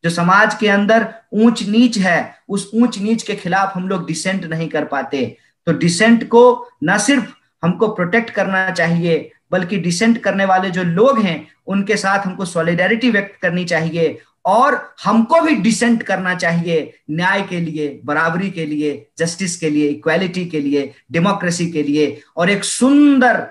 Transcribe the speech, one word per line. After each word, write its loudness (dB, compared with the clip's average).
जो 0
समाज 4
के 0
अंदर 2
ऊंच 2
नीच 2
है, 0
उस -6
ऊंच 2
नीच -2
के -6
खिलाफ -2
हम -6
लोग -4
dissent -4
नहीं -6
कर -4
पाते। -6
तो 0
dissent 2
को 6
न 2
सिर्फ 0
हमको 0
protect -2
करना -2
चाहिए, -2
बल्कि -2
dissent 0
करने -2
वाले 2
जो -4
लोग 2
हैं, -2
उनके -2
साथ -2
हमको -6
solidarity 0
व्यक्त -4
करनी -2
चाहिए -2
और 2
हमको 4
भी 2
dissent 2
करना -4
चाहिए -2
न्याय -2
के -6
लिए, -6
बराबरी -2
के -8
लिए, -6
justice -4
के -2
लिए, 2
equality -2
के -4
लिए, -2
democracy -2
के -4
लिए 0
और 2
एक -2
सुंदर 4